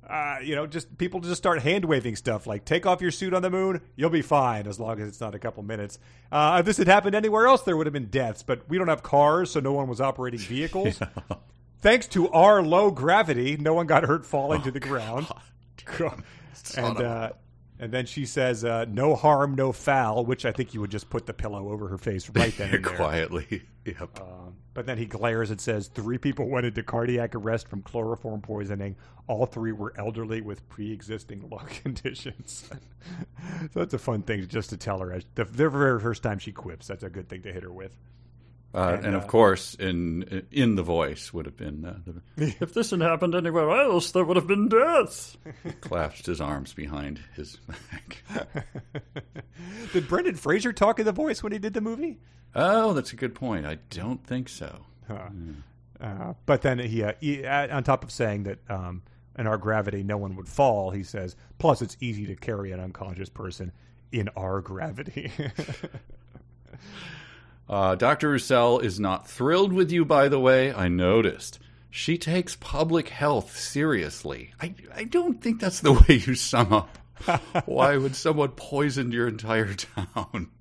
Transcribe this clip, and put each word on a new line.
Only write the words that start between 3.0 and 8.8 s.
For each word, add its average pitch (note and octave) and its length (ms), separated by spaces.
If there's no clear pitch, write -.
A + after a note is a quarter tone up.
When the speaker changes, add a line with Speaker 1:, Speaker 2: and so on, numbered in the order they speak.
Speaker 1:
your F3+ 100
suit F#3 220
on F#3 80
the F#3 80
moon, F#3 320
you'll D3+ 140
be E3 100
fine, B2 460
as G2+ 120
long A2 220
as G#2+ 80
it's G#2 120
not G#2+ 140
a G#2 40
couple A2 240
minutes." G#2 360
Uh, D3+ 300
if E3+ 60
this G#3+ 100
had F#3 120
happened G3 260
anywhere G#3+ 320
else, C4 160
there F#3 120
would D#3 120
have D3 80
been C3 160
deaths, A#2+ 320
but B2+ 260
we D#3 80
don't F#3 120